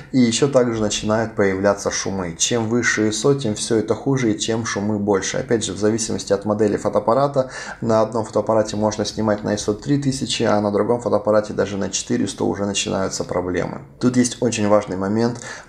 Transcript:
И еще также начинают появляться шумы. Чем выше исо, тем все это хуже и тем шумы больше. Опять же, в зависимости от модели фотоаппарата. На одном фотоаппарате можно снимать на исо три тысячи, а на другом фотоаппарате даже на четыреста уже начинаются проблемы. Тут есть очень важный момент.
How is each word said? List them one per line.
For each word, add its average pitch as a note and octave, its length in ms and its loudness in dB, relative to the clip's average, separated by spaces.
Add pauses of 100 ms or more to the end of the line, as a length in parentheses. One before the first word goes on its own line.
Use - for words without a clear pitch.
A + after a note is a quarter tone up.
(120)
И C3 80 4
еще A#2+ 280 4
также B2 340 2
начинают G#2+ 540 0
появляться G2 540 2
шумы. F#2 480 -4
Чем A2+ 320 0
выше A2+ 400 2
исо, C#3 240 2
тем A#2 220 -2
все - 220 0
это G#2+ 180 0
хуже B2 360 0
и G2+ 60 0
тем A2+ 280 -2
шумы G#2 340 -2
больше. G2+ 380 0
Опять A2+ 260 0
же, F#2+ 100 -6
в F2+ 60 -8
зависимости G#2+ 540 0
от G2 120 -2
модели G#2 320 2
фотоаппарата. B2+ 720 2 (320)
На A2 200 4
одном A2 240 0
фотоаппарате A2 500 0
можно G#2 300 0
снимать G#2+ 380 -2
на G#2 120 0
исо G#2 180 -2
три C#3+ 240 -2
тысячи, C3 460 -2
а G#2 180 2
на G#2 100 0
другом G#2 300 0
фотоаппарате G#2+ 520 2
даже G2 240 -2
на G2 120 -2
четыреста G#2+ 540 -4
уже G2 220 -2
начинаются G2 580 -2
проблемы. F2 580 -4 (180)
Тут B2+ 180 2
есть B2 240 2
очень A2 260 0
важный G2+ 300 2
момент. A2+ 420 0 (300)